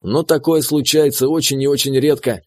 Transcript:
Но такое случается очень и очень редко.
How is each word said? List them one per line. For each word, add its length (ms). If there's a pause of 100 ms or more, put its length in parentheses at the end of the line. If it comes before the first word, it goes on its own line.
Но 220
такое 380
случается 680
очень 320
и 60
очень 300
редко. 500